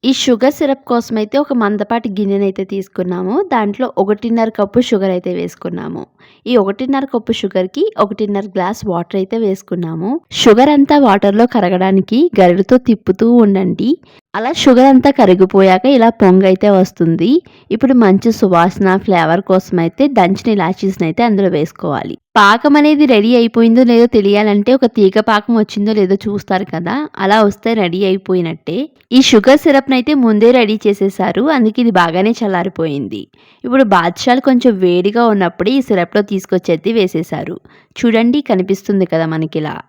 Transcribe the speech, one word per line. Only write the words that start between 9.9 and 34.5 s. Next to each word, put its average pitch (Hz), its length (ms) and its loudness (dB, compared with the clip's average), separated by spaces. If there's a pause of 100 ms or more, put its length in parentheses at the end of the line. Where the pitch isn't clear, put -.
షుగర్ 240 380 4
అంతా 294 300 2
వాటర్లో 208 460 2
కరగడానికి 196 920 0
గరిటతో 185 380 4
తిప్పుతూ 233 580 0
ఉండండి. 196 640 0 (380)
అలా 226 160 -6
షుగర్ 254 340 4
అంతా 269 260 4
కరిగిపోయాక 190 720 2
ఇలా 247 240 4
పొంగు 190 360 4
అయితే 190 240 2
వస్తుంది. 185 720 0 (300)
ఇప్పుడు 247 220 0
మంచి 220 380 2
సువాసన, 185 680 0
ఫ్లేవర్ 175 440 0
కోసం 185 380 -2
అయితే 165 280 -2
దంచిన 196 420 0
ఇలాచీస్ని 190 580 -2
అయితే 170 160 -2
అందులో 202 260 0
వేసుకోవాలి. 156 680 -6 (200)
పాకం 226 380 4
అనేది 294 300 2
రెడీ 233 300 2
అయిపోయిందో 233 480 2
లేదో 240 220 4
తెలియాలంటే 208 680 0
ఒక 262 120 0
తీగ 214 340 2
పాకం 214 360 0
వచ్చిందో 214 380 -2
లేదో 196 220 0
చూస్తారు 196 580 -6
కదా, 175 340 -6 (100)
అలా 208 260 2
వస్తే 208 300 -2
రెడీ 190 320 -2
అయిపోయినట్టే. 185 840 -4 (220)
ఈ 254 100 4
షుగర్ 262 380 4
సిరప్ని 269 360 0
అయితే 254 180 -2
ముందే 233 380 2
రెడీ 220 360 0
చేసేసారు, 196 540 -2
అందుకే 254 400 0
ఇది 233 100 0
బాగానే 180 400 0
చల్లారిపోయింది. 165 960 -6 (380)
ఇప్పుడు 262 180 2
బాద్షాలు 190 560 0
కొంచెం 247 380 2